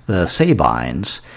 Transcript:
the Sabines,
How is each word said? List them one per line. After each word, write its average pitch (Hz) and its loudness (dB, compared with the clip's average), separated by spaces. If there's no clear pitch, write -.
the 92 0
Sabines, 71 0